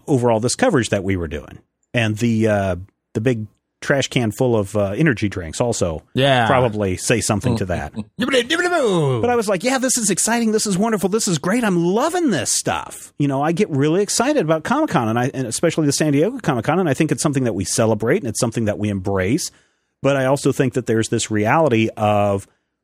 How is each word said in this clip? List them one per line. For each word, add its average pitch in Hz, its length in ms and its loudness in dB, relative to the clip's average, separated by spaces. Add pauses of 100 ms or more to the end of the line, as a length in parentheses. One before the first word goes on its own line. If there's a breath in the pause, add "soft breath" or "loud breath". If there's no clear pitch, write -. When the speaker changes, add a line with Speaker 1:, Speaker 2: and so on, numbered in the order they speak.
Speaker 1:
over 123 240 2
all 113 80 2
this 117 160 -2
coverage 127 360 2
that 101 120 0
we 95 140 0
were 85 100 -4
doing. 76 320 -10 (340)
And 110 240 0
the, 110 300 2
uh, 98 280 0 (380)
the 113 60 -4
big 110 280 -2 (340)
trash 139 260 0
can 113 240 -2
full 123 240 0
of, 104 220 -2
uh, 101 180 0
energy 120 320 2
drinks 90 320 -8
also 95 420 -2 (120)
Speaker 2:
Yeah. 127 340 2
Speaker 1:
probably 107 480 2
say 120 240 0
something 113 380 0
to 104 80 -4
that. 80 280 -4
Speaker 2:
<laughs> - 260 -10
Yibbity, 254 280 0
yibbity, 339 220 0
boo. 180 500 2
Speaker 1:
But 233 100 0
I 247 60 0
was 220 140 -2
like, 185 140 -2
"Yeah, 254 140 0
this 247 200 -2
is 214 120 -2
exciting. 220 440 0
This 214 120 0
is 196 120 0
wonderful. 202 320 0
This 214 180 -2
is 175 100 0
great. 208 280 -2
I'm 190 180 2
loving 294 460 0
this 139 220 0
stuff." - 680 -6
You 143 80 0
know, 135 140 0
I 151 100 0
get 175 180 0
really 151 320 2
excited 247 400 0
about 160 220 0
Comic-Con, 233 460 0
and 117 100 0
I, 127 140 0
and 131 120 -6
especially 151 400 0
the 143 60 2
San 151 220 2
Diego 196 260 2
Comic-Con, 143 400 0
and 185 80 0
I 139 60 2
think 156 180 0
it's 131 100 -2
something 139 220 0
that 117 100 0
we 92 120 -2
celebrate, 113 560 2
and 127 80 -6
it's 107 100 -6
something 117 260 -2
that 101 140 -2
we 104 100 -2
embrace. 98 640 -2 (500 soft breath)
But 139 140 2
I 135 100 0
also 139 280 2
think 135 220 -2
that 123 100 -4
there's 113 240 0
this 117 200 -2
reality 113 680 2
of 104 500 0 (360)